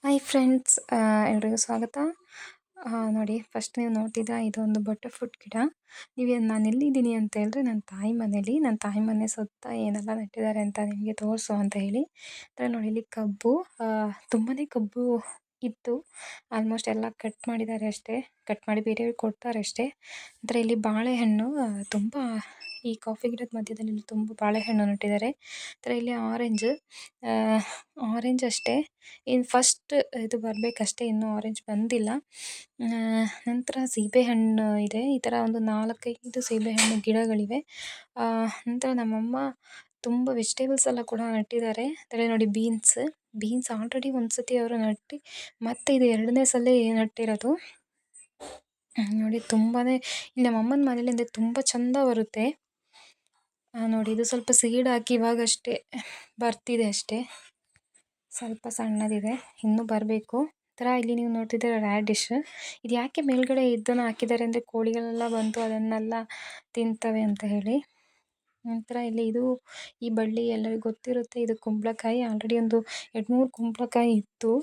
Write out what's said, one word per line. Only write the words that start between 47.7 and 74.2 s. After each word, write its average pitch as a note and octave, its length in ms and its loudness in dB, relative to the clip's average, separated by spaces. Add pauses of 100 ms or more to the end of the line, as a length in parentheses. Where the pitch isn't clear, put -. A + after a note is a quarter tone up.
ನೋಡಿ, A3 200 0
ತುಂಬಾನೇ A#3 540 2
ಇಲ್ಲಿ - 480 -2
ನಮ್ಮ A#3 160 4
ಅಮ್ಮನ C4+ 300 4
ಮನೇಲಿ A#3+ 220 0
ಅಂದ್ರೆ A#3+ 220 0
ತುಂಬ A3+ 280 0
ಚಂದ B3 440 2
ಬರುತ್ತೆ. A3+ 640 0 (1080)
ಆ, A3+ 120 -2
ನೋಡಿ, A3 260 2
ಇದು A3+ 120 2
ಸ್ವಲ್ಪ A#3+ 260 0
ಸೀಡ್ B3 380 4
ಹಾಕಿ A#3+ 260 2
ಇವಾಗಷ್ಟೇ A#3 720 0 (560)
ಬರ್ತಿದೆ A3+ 480 0
ಅಷ್ಟೇ. G#3+ 400 -4 (1040)
ಸ್ವಲ್ಪ A3+ 380 -8
ಸಣ್ಣದಿದೆ, G#3+ 960 -2
ಇನ್ನೂ A3 200 4
ಬರ್ಬೇಕು. A3 640 0 (280)
ತರ B3 100 -2
ಇಲ್ಲಿ A#3+ 280 2
ನೀವು A#3 180 0
ನೋಡ್ತಿದ್ದೀರ A3+ 460 0
ರ್ಯಾಡಿಶ್. G#3+ 540 0 (520)
ಇದು A#3 100 0
ಯಾಕೆ B3+ 260 -2
ಮೇಲ್ಗಡೆ C4 520 2
ಇದನ್ನ A#3+ 280 0
ಹಾಕಿದ್ದಾರೆ A#3 440 0
ಅಂದ್ರೆ A#3 160 0
ಕೋಳಿಗಳೆಲ್ಲ A#3 680 -2
ಬಂದು A3 340 -2
ಅದನ್ನೆಲ್ಲ A3 520 -2 (600)
ತಿಂತವೆ A3+ 460 0
ಅಂತ G#3 240 0
ಹೇಳಿ. G#3 400 0 (840)
ನಂತರ A3+ 300 -6
ಇಲ್ಲಿ A#3 300 -2
ಇದು, B3 360 0 (400)
ಈ A#3 80 -4
ಬಳ್ಳಿ A3 380 0
ಎಲ್ಲರಿಗೂ A3 320 -2
ಗೊತ್ತಿರುತ್ತೆ, A#3+ 600 -4
ಇದು A3+ 160 0
ಕುಂಬಳಕಾಯಿ. A3+ 640 -2
already A3 380 0
ಒಂದು A3+ 240 4 (320)
ಎರಡ್ಮೂರು B3 340 2
ಕುಂಬಳಕಾಯಿ A#3 640 0
ಇತ್ತು. A3+ 500 2